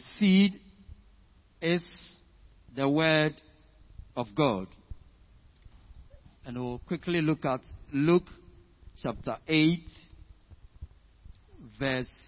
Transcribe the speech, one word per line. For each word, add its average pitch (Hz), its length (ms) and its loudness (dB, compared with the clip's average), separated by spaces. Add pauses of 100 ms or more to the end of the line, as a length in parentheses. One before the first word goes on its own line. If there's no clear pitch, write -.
(180)
seed 196 420 4 (1000)
is 170 220 -2 (920)
the 139 120 0
word 156 460 2 (800)
of 120 200 -4
God. 104 320 2 (1800)
And 123 120 -10
we'll 123 220 -6
quickly 175 420 -4
look 156 240 0
at 127 160 -2 (300)
Luke 160 380 2 (720)
chapter 120 360 -8 (100)
eight, 156 420 2 (1900)
verse 131 300 -4 (200)